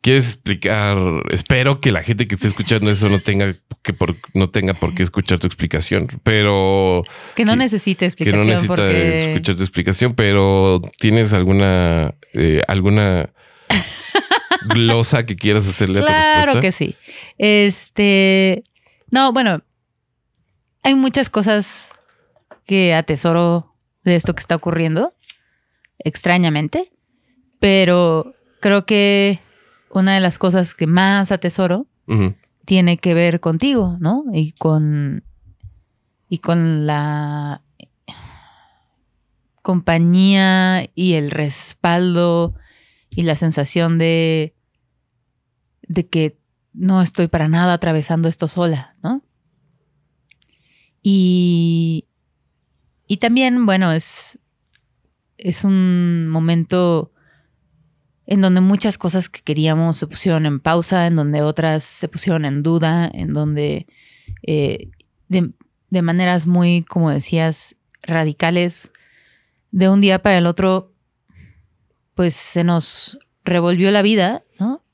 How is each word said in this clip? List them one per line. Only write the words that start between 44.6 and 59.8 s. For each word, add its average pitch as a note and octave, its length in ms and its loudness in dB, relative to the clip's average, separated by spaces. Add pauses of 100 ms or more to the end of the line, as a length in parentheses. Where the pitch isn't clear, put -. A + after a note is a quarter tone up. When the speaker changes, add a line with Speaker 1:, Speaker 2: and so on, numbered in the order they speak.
Speaker 2:
de F3 260 -4
que D#3 300 -2 (340)
no F#3 300 2
estoy E3+ 260 0
para D#3 200 0
nada F3 240 2
atravesando E3 560 0
esto D#3+ 200 -4
sola, D#3+ 540 -4
¿no? B3 200 -6 (1800)
Y, F3 1040 0 (1000)
y G3 100 -4
también, B3 480 0
bueno, F#3+ 280 2
es, - 460 -6 (1000)
es - 260 -6
un F3+ 640 2
momento E3 840 0 (1120)
en G3+ 140 0
donde F#3 200 4
muchas G3 380 2
cosas F3+ 300 -4
que - 120 -20
queríamos D#3 560 0